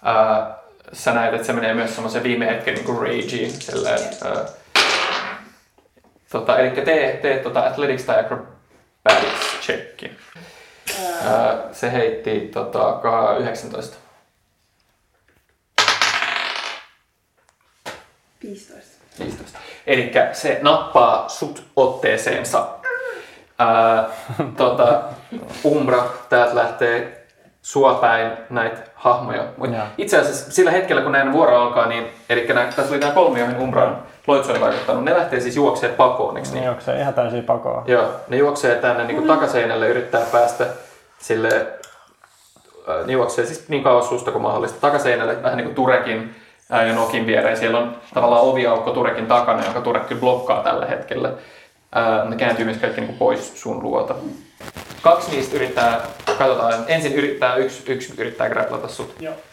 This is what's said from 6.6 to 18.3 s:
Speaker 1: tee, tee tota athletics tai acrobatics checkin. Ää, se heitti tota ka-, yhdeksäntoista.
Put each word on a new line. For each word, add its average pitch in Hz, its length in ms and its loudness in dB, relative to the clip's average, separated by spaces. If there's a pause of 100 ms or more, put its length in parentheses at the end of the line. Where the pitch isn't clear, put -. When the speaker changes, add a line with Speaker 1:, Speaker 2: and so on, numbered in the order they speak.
Speaker 1:
tee, 151 400 2
tee 135 160 0
tota 127 280 0
athletics 131 380 -2
tai 110 160 2
acrobatics - 1400 -2
checkin. - 560 -8 (1080)
Ää, 113 300 2 (180)
se 123 200 -6
heitti 110 640 -2
tota - 380 -2 (100)
ka-, 117 360 2
yhdeksäntoista. - 580 -8 (4000)